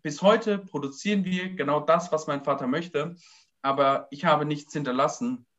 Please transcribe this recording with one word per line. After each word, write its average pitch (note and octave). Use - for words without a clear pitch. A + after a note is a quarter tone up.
Bis D3
heute G#3
produzieren F#3+
wir F#3
genau D3
das, E3
was D#3
mein C#3
Vater C3+
möchte, E3
aber C#3
ich C#3+
habe D3+
nichts D3+
hinterlassen. B2+